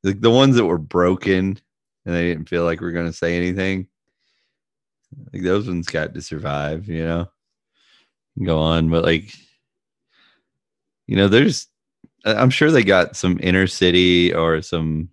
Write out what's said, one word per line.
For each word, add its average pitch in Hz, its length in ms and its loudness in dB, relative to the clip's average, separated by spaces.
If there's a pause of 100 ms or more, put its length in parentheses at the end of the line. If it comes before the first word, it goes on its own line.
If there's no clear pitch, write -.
Like, 98 180 -4
the 117 100 4
ones 131 260 6
that 110 100 2
were 85 120 0
broken 92 800 0 (480)
and 87 80 -6
they 87 140 -2
didn't 80 200 -6
feel 85 160 -2
like 82 160 -2
we're 85 120 -8
gonna 85 200 -6
say 85 240 -4
anything, 92 520 -4 (1400)
like, 95 100 -10
those 98 240 -2
ones 87 220 -6
got 78 260 -6
to - 80 -12
survive, 76 680 -8
you 80 160 -6
know, 82 240 -4 (1080)
and 101 100 -6
go 80 120 0
on. 80 320 0
But, 82 140 0
like, 82 280 -2 (1700)
you 98 100 -4
know, 98 120 4
there's, 131 380 2 (580)
I, 110 100 0
I'm 127 160 4
sure 151 200 2
they 127 140 4
got 95 320 2
some 90 260 -2
inner 92 240 2
city 87 680 2
or 82 300 0
some 80 500 -4